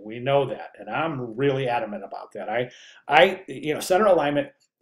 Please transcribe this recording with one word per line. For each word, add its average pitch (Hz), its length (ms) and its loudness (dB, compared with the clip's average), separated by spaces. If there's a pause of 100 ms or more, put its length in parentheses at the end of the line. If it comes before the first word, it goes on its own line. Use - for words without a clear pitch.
We 113 140 -12
know 139 300 2
that, - 280 -12
and - 100 -16
I'm 123 480 -4
really 135 320 0
adamant 107 360 -4
about 95 300 -14
that. 98 140 -10
I, 123 220 -2 (380)
I, 170 400 6
you 147 260 -6
know, - 60 -6
center 190 260 2
alignment, 147 440 2 (320)